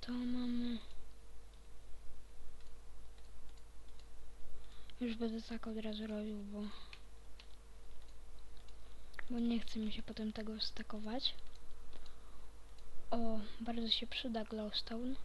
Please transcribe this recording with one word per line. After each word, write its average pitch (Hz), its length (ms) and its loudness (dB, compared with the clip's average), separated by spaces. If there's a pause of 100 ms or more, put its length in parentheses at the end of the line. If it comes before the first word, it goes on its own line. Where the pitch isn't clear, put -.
To 240 120 -6
mamy. 247 640 2 (4000)
Już 233 140 0
będę 226 280 0
tak 226 240 -4
od 220 100 -2
razu 214 300 -2
robił, 214 320 -2
bo... 202 240 -6 (2750)
Bo 240 80 2
nie 233 220 4
chce - 180 4
mi 214 140 2
się 226 100 2
potem 220 300 -2
tego 214 280 -4
stakować. 214 760 0 (1800)
O, 226 300 8 (200)
bardzo 233 300 -2
się - 160 2
przyda 226 380 -2
glowstone. 226 680 0 (100)